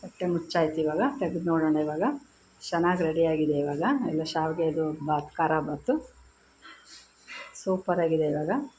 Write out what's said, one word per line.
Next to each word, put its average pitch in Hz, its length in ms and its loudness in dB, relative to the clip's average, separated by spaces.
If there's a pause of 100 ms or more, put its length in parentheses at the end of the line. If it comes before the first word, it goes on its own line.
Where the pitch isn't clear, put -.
ತಟ್ಟೆ - 240 -6
ಮುಚ್ಚಾಯ್ತು 165 540 0
ಇವಾಗ. 156 220 0 (160)
ತೆಗೆದು 175 260 -2
ನೋಡೋಣ 160 320 2
ಇವಾಗ. 151 260 0 (580)
ಚೆನ್ನಾಗಿ 175 420 2
ರೆಡಿಯಾಗಿದೆ 160 560 2
ಇವಾಗ. 143 240 0 (260)
ಎಲ್ಲ 156 160 0
ಶಾವಿಗೆದು 160 600 0 (220)
ಬಾತ್, 147 280 -2
ಖಾರ 156 260 2
ಬಾತು 147 340 -2 (1600)
ಸೂಪರಾಗಿದೆ 170 760 2
ಇವಾಗ. 151 200 -2 (280)